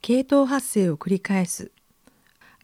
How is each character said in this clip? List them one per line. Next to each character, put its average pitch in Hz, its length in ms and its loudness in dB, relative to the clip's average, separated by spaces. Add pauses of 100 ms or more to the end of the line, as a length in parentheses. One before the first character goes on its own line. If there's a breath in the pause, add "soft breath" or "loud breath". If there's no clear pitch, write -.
系 254 200 2
統 277 240 4
発 262 220 -2
生 190 220 2
を 147 80 -2
繰 - 140 -4
り 190 80 2
返 190 260 0
す。 - 260 -10 (920 soft breath)